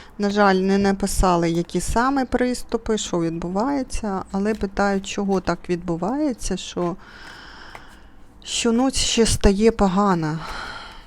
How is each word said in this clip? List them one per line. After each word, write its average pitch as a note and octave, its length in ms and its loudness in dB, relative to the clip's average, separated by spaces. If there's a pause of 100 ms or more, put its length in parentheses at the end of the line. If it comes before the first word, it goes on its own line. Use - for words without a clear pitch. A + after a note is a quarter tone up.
(180)
На G3+ 120 0
жаль, G3+ 240 4
не F#3+ 240 4
написали, G3 720 2
які E3+ 300 -2
саме C4 440 0
приступи, A#3 760 -2
що F3+ 220 -4
відбувається, F#3+ 1120 -2
але G3+ 220 0
питають, G3 520 -2
чого G3 340 -2
так F3 180 -2 (100)
відбувається, F3+ 880 -2
що F3+ 400 -6 (1500)
щоночі A#3+ 560 0
ще - 280 2
стає G#3+ 440 6
погано. F#3 680 2 (680)